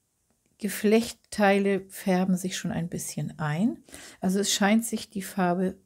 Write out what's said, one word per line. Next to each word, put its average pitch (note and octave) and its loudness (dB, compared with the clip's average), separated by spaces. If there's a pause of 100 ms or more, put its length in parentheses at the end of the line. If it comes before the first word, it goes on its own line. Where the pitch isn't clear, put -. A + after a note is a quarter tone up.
(580)
Geflechtteile G3+ 2
färben F#3 2
sich F#3 -6
schon F3 -6
ein E3 -4
bisschen - -8
ein. D#3+ -2 (380)
Also F#3+ 0
es G3 0
scheint A3 2
sich - -8
die F#3+ -8
Farbe F#3 0